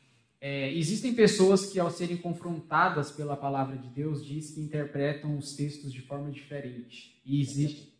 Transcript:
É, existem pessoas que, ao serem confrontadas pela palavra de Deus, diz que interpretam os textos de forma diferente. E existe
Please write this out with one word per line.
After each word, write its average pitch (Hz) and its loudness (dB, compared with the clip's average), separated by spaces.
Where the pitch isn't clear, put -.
É, 139 -4
existem 185 0
pessoas 196 8
que, - -8
ao 175 2
serem 175 -4
confrontadas 165 0
pela 147 -6
palavra 135 -2
de 123 -12
Deus, 143 -4
diz 151 -8
que 156 -8
interpretam 147 -2
os - -8
textos 143 -6
de 123 -12
forma 143 -8
diferente. 123 -12
E 139 2
existe 143 -2